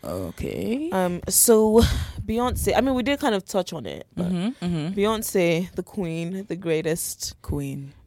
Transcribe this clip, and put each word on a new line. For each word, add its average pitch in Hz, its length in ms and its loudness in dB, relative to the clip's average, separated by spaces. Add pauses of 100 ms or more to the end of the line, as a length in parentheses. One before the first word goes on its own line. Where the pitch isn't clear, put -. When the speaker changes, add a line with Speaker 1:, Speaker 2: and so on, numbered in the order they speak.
Speaker 1:
Okay. 196 880 -6
Speaker 2:
Um, 180 360 0
so 220 540 6 (420)
Beyonce, 226 520 0
I 220 40 4
mean, 262 140 2
we 247 80 0
did 277 180 0
kind 254 140 2
of 190 100 -2
touch - 280 -2
on 143 140 -8
it, 73 200 -10 (100)
but 175 100 -2
Speaker 1:
Mm-hmm, 185 380 -2
mm-hmm. 175 340 -2
Speaker 2:
Beyonce, 190 760 2
the 185 80 -4
queen, 175 680 -6
the 170 80 -4
greatest. 160 880 -2
Speaker 1:
Queen. 139 500 -6 (140)